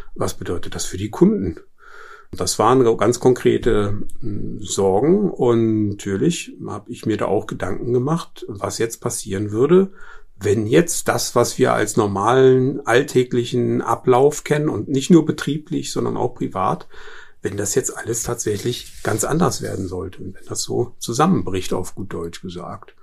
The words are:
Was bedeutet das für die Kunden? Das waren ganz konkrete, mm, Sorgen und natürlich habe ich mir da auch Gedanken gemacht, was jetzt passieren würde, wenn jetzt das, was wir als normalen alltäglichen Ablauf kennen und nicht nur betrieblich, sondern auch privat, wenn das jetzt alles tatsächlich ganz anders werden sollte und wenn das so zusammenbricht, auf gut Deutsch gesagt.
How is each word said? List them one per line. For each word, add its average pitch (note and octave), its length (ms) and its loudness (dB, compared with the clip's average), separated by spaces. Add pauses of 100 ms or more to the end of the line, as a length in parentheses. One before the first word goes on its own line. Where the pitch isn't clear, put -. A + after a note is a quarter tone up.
(160)
Was F#2 180 -2
bedeutet - 400 -4
das F2 120 -6
für - 120 -8
die G2+ 140 -6
Kunden? F3 460 2 (760)
Das - 260 -4
waren B2 260 6 (140)
ganz A#2 220 2
konkrete, A2 800 2 (200)
mm, G#2+ 420 -4
Sorgen A2 680 2
und A2+ 600 2
natürlich G2+ 680 -2 (100)
habe G#2 240 -10
ich - 140 -12
mir G#2+ 120 0
da A2 80 -2
auch G#2 200 0
Gedanken A2 480 -4
gemacht, C#3+ 560 -2
was G2+ 300 -6
jetzt A2+ 200 -2
passieren G#2 520 -4
würde, D#3+ 400 4 (480)
wenn G#2 280 0
jetzt D#3 400 2
das, A#2 280 -2
was A#2+ 220 2
wir B2 160 4
als A2 240 0
normalen B2+ 880 4
alltäglichen B2 960 2
Ablauf B2+ 640 2
kennen D3+ 260 0
und G#2+ 180 -4
nicht C3+ 220 0
nur D#3+ 160 8
betrieblich, C#3+ 640 -4
sondern A#2+ 240 -2
auch A2 200 -4
privat, A2+ 520 -4 (540)
wenn G2+ 160 -6
das - 160 -4
jetzt - 240 -2
alles A#2 260 -6
tatsächlich A#2 800 -6
ganz G#2+ 200 -2
anders C3+ 400 0
werden G2+ 240 -6
sollte F2+ 340 -10
und F#2+ 140 -12
wenn - 120 -20
das G#2+ 140 -6
so A#2 380 -4
zusammenbricht, A2+ 720 0
auf - 220 -4
gut - 180 -10
Deutsch - 280 -10
gesagt. - 600 -14